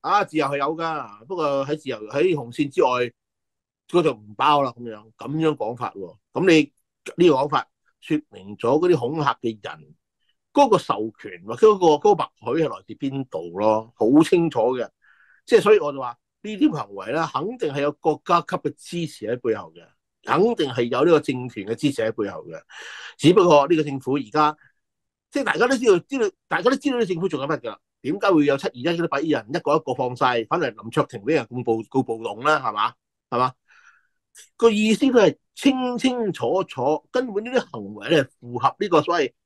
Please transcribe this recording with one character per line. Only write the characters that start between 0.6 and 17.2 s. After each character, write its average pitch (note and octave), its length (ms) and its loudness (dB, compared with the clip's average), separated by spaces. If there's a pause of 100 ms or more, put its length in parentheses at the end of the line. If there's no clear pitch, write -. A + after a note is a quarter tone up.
㗎， C#3 500 -8
不 F#3 100 -10
過 C#3+ 300 -2
喺 D3 100 -4
自 D3+ 140 -10
由， A#2+ 80 -6 (120)
喺 E3 260 0
紅 A#2+ 160 -8
線 C#3 180 -4
之 C#3+ 140 0
外， B2 280 0 (800)
嗰 E3+ 140 2
就 D3+ 100 2
唔 G#2+ 220 -18
包 C#3+ 260 2
啦， B2+ 100 0
噉 A#2+ 120 -16
樣， A2 340 -16
噉 B2 200 -12
樣 D#3 180 2
講 A#2 200 -6
法 A2+ 160 -8
喎。 F2+ 260 -14 (160)
噉 C3+ 160 -2
你 D#3 240 4 (500)
呢 F3+ 60 8
個 D3 60 6
講 C#3 140 -2
法 C3+ 180 -2 (340)
說 D#3+ 160 -2 (120)
明 G2+ 280 -16
咗 C3 220 2
嗰 F3+ 100 2
啲 E3+ 100 4
恐 C#3+ 240 -4
嚇 B2+ 180 -2
嘅 A2+ 200 -6
人， D#2 340 -16 (560)
嗰 C#4 180 6
個 G3+ 80 4
授 - 180 -4 (260)
權 F#2 240 -16
或 A2 100 -8
者 A3 120 6
嗰 G#3 100 6
個， F3+ 80 2 (240)
嗰 G3+ 60 6
個 - 0 -
默 B2 420 -6
許 E3 80 0
係 C3+ 40 -2
來 F#2+ 160 -12
自 A2 100 -16
邊 C3+ 340 -6
度 E2+ 280 -10
咯？ A2 380 0
好 A2+ 100 0 (180)
清 E3+ 260 2
楚 B2+ 100 -4 (180)
嘅。 A2+ 120 -8 (560)
即 B3 100 2
係 G3+ 60 6
所 G#3 120 6
以 G3+ 60 6
我 D3 140 -4
就 C#3 60 -10
話 B2 180 -10 (240)
呢 G#3 160 -12
啲 C#4+ 140 4
行 A2 220 -8
為 G2 200 -10
咧， D#3+ 80 -2 (100)